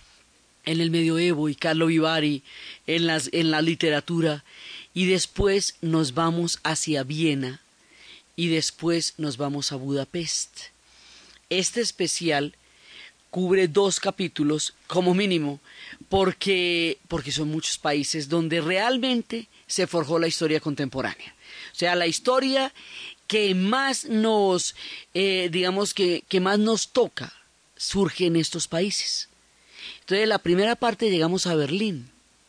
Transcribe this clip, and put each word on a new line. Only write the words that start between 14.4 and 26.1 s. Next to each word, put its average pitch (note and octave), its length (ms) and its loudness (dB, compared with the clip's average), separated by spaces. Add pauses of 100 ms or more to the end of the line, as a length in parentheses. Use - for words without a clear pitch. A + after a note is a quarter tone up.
como F3+ 300 2
mínimo, E3 440 0 (500)
porque, F3+ 1000 0
porque C#3+ 240 -6
son D3 160 -2
muchos D#3 320 -4
países D3 500 -2
donde E3 320 0
realmente A3+ 840 -2 (180)
se F3+ 220 -2
forjó E3 320 0
la E3 80 2
historia D#3 320 0
contemporánea. C3+ 720 -6 (380)
O - 40 -20
sea, F3 200 2
la F3 100 2
historia C4 680 0 (540)
que G3+ 300 2
más B3 500 0
nos, G#3+ 720 2 (400)
eh, F#3 360 0
digamos F#3 440 0
que, F3+ 340 2